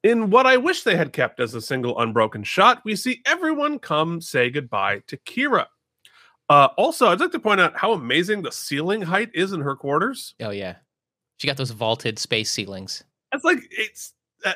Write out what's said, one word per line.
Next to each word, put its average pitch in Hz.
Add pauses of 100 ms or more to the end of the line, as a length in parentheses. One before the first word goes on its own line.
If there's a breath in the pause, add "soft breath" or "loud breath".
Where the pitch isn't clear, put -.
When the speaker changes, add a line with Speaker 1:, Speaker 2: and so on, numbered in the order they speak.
Speaker 1:
in 220
what 254
I 262
wish 330
they 190
had 156
kept 127
as 120
a 117
single 120
unbroken 110
shot, 240
we 214
see 247
everyone 302
come 165
say 127
goodbye 104
to 139
Kira. 247 (840 soft breath)
Uh, 143
also, 254
I'd 185
like 349
to 294
point 202
out 170
how 220
amazing 175
the 127
ceiling 180
height 196
is 190
in 170
her 139
quarters. 165
Speaker 2:
Oh, 110
yeah. 98 (640)
She -
got 135
those 127
vaulted 110
space 110
ceilings. 95 (300)
Speaker 1:
That's 269
like, 320 (120)
it's, - (300)
I, 185